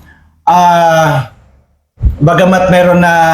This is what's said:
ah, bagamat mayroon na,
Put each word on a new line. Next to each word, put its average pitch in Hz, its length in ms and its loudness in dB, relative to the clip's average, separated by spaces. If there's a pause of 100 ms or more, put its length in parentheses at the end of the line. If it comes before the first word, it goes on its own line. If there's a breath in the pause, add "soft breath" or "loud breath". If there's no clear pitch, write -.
(480 soft breath)
ah, 165 880 0 (880)
bagamat 180 500 0
mayroon 180 300 2
na, 170 120 0 (200)